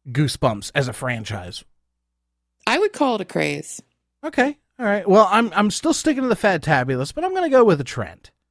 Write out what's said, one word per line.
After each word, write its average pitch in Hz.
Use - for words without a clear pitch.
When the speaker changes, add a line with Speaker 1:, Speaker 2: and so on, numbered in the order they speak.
Speaker 1:
Goosebumps 123
as 135
a 110
franchise? 107
Speaker 2:
I 254
would 415
call 254
it 202
a 185
craze. 151
Speaker 1:
Okay. 294
All 247
right. 202
Well, 202
I'm, 220
I'm 208
still -
sticking 277
to 254
the 220
fantabulous, 139
but 311
I'm 381
gonna 359
go 262
with 185
a 131
trend. -